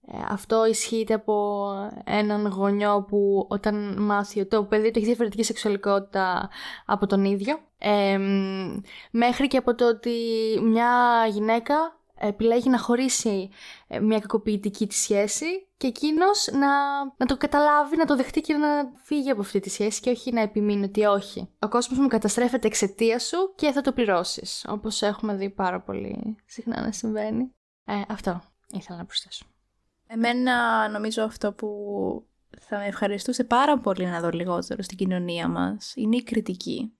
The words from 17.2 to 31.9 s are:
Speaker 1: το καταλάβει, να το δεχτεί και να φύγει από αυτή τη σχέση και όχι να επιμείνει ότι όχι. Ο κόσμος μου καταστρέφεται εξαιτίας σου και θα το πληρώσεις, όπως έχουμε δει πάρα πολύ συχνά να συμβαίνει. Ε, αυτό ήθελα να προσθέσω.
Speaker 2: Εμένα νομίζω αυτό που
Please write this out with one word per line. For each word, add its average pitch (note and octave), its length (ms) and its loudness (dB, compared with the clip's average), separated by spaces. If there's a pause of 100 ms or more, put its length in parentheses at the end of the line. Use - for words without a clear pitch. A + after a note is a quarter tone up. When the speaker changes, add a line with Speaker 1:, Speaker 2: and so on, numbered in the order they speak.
Speaker 1:
το C4 100 2
καταλάβει, D4 600 4
να D#4+ 80 4
το D4 120 4
δεχτεί C4 240 0
και D#4 140 -2
να D4+ 140 2 (340)
φύγει C#4 280 -2
από G#3+ 100 0
αυτή G3+ 200 -2
τη G3 100 -10
σχέση G#3+ 300 -2
και B3+ 100 0
όχι A#3+ 220 -2
να A#3 80 0
επιμείνει G#3 440 0
ότι G3+ 200 0
όχι. G3+ 440 0 (100)
Ο G#3 100 -2
κόσμος A#3+ 300 0
μου C#4 100 4
καταστρέφεται A#3 580 2
εξαιτίας A3 600 0
σου F#4+ 280 0
και D4+ 160 2
θα C4+ 100 0
το C4+ 120 0
πληρώσεις, G3 760 -2
όπως G#3 340 -4
έχουμε G#3 320 -2
δει G3 160 -4
πάρα F#3 300 -2
πολύ G3 560 -8 (100)
συχνά - 340 -6
να A3 120 -4
συμβαίνει. A3 640 -4 (300)
Ε, G3+ 240 -4
αυτό F#3+ 340 -6 (260)
ήθελα F#3 300 -12
να E3+ 60 -12
προσθέσω. - 400 -10 (640)
Speaker 2:
Εμένα A#3 840 2
νομίζω A3 340 -2
αυτό G#3+ 300 -2
που G#3+ 160 -8 (920)